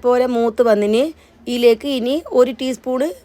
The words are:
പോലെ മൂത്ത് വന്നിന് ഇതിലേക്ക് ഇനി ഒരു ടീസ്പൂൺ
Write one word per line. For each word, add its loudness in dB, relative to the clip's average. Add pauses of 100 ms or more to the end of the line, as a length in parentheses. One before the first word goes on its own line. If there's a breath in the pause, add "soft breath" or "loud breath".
പോലെ 2 (100)
മൂത്ത് 0
വന്നിന് 2 (480 soft breath)
ഇതിലേക്ക് 0 (120)
ഇനി -2 (240)
ഒരു 4
ടീസ്പൂൺ -4 (220)